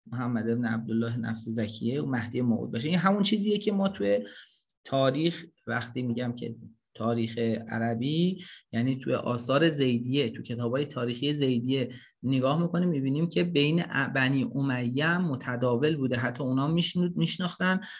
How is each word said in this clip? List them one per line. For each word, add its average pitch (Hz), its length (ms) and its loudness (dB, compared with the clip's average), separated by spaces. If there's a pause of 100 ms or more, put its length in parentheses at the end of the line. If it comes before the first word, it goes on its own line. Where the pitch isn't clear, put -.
محمد 120 420 -2
ابن 120 160 0
عبدالله 113 520 -2
نفس 113 320 -4
زکیه 113 520 -2
اون 143 100 -2
مهدی 117 300 -2
موعود 120 320 0
باشه. 123 160 -2
این 175 100 4
همون 196 240 4
چیزیه 208 360 2
که 202 140 0
ما 196 160 2
توی 101 320 0 (640)
تاریخ، 135 640 2 (200)
وقتی 117 360 -4
می‌گم 120 340 -2
که 113 180 -8 (400)
تاریخ 113 440 0 (300)
عربی، 131 760 0 (280)
یعنی 127 240 0
توی 131 180 -2
آثار 127 560 2
زیدیه، 127 600 2
تو 113 120 -10
کتابای 120 440 -2
تاریخی 123 480 -2
زیدیه 131 560 0 (320)
نگاه 135 400 2
می‌کنیم، 170 260 2
می‌بینیم 143 400 0
که 175 160 2
بین 165 460 4
ا-، 143 180 0
بنی 135 460 2
امیه 135 520 0
هم 175 180 2
متداول 127 720 0
بوده. 127 200 0
حتی 123 260 -2
اونا 135 260 0
می‌شنود-، 175 480 0
می‌شناختن 185 640 0 (180)